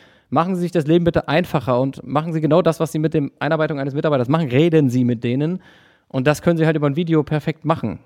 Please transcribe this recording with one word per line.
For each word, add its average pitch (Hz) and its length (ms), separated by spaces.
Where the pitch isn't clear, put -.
machen 170 240
Sie 175 80
sich 170 100
das 151 140
Leben 170 180
bitte 165 240
einfacher 143 500
und 135 240
machen 151 300
Sie 156 80
genau 156 220
das, - 180
was 156 100
Sie 156 80
mit 151 140
der 143 160
Einarbeitung 156 400
eines 139 140
Mitarbeiters 139 380
machen. 165 180
Reden 151 400
Sie 123 160
mit 120 200
denen 147 360
und 131 180
das 147 140
können 175 160
Sie 160 80
halt 160 120
über 147 100
ein 139 100
Video 160 260
perfekt 151 440
machen. 143 400